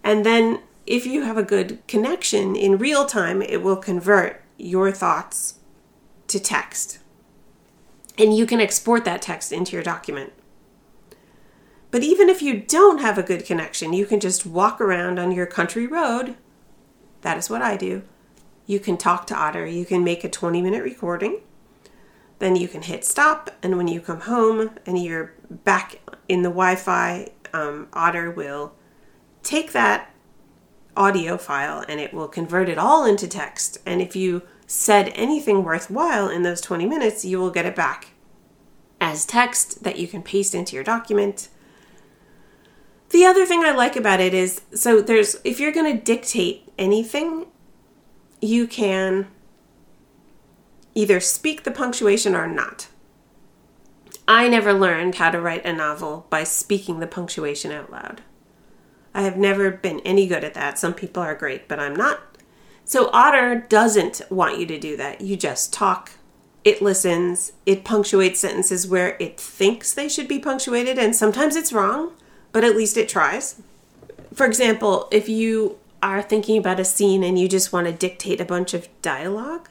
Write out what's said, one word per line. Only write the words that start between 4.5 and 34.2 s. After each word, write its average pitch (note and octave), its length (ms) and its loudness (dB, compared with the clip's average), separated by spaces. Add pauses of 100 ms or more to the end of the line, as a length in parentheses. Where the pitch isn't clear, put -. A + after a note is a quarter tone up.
your F#3 340 0
thoughts F3 640 -4 (720)
to G3 120 -4
text. - 600 -6 (1160)
And G#3+ 180 6
you A3+ 100 4
can A#3 160 0
export A3+ 440 0
that F3 160 -4
text - 300 -8
into E3+ 220 -4
your F3+ 100 -8
document. D#3+ 500 -8 (1600)
But B3 120 2
even F4+ 260 6
if F#4 120 2
you C4+ 180 -2
don't E4 400 6
have A3 180 0
a F#3 60 -2
good F3 220 -4
connection, D#3+ 480 -4
you G3 120 0
can G#3 140 0
just F#3 260 -2
walk F3+ 360 0
around F3+ 380 -2
on F3 120 -2
your F3+ 140 -2
country F3+ 420 -4
road. B3+ 480 -4 (840)
That E3 160 -4
is F3 120 -8
what A3+ 120 -4
I A3 160 -2
do. F#3+ 260 -6 (600)
You G3+ 140 -2
can F#3+ 180 -2
talk F3+ 300 0
to - 80 -10
Otter. D#3 300 -4
You E3+ 200 -6
can F3 180 2
make E3+ 200 0
a F#3+ 60 -8
twenty-minute F3+ 540 -2
recording. A3 580 -6 (1000)
Then F#3 160 2
you F3+ 120 0
can E3 160 -12
hit E3+ 220 -10
stop, D4+ 440 2 (140)
and F#3 140 -2
when F3 100 -2
you E3+ 140 -4
come E3+ 200 -10
home A3 500 0 (140)
and F3+ 160 -2
you're E3 320 -8 (160)
back F#3 500 -2 (280)
in F3+ 160 2
the F3+ 60 0
Wi-Fi, F3+ 800 -2 (240)
um, D3+ 400 -8
Otter E3+ 360 0
will D3 440 -10 (680)
take D#4+ 300 -4
that - 400 0 (840)
audio F#3 420 0
file D3 500 -6
and D3+ 120 -8
it D3 140 -10
will D#3 140 -8
convert E3+ 400 -2
it D#3+ 100 -4
all C4+ 280 4
into G3+ 220 2
text. - 580 -8
And F3+ 160 -2
if F3+ 140 -6
you F#3 260 -2 (260)